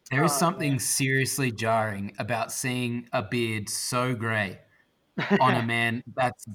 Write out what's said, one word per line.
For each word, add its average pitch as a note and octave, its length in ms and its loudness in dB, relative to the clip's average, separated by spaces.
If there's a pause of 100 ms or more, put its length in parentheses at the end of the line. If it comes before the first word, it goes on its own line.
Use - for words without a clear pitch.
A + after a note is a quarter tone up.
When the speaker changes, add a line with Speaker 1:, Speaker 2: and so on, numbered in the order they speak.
(100)
Speaker 1:
There C3+ 120 4
is E3 100 4
Speaker 2:
Oh, C#3+ 40 2
Speaker 1:
something E3 360 2
Speaker 2:
man. B2+ 60 2
Speaker 1:
seriously C3+ 720 0
jarring A2 680 -2
about A2+ 340 -4
seeing B2 600 -4
a B2 100 0
beard A2 460 -2
so B2+ 460 -2
grey A2 460 -2 (580)
Speaker 2:
<laughs> F#3+ 220 4
Speaker 1:
on B2+ 140 6
a A#2 80 2
man A#2 400 0 (120)
that's B2 300 -2 (100)